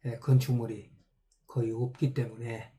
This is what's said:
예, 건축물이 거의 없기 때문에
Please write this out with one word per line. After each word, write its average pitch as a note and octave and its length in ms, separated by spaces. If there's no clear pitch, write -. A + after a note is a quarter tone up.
예, A#2+ 140
건축물이 A#2+ 720
거의 A2+ 240
없기 B2+ 420
때문에 A2+ 640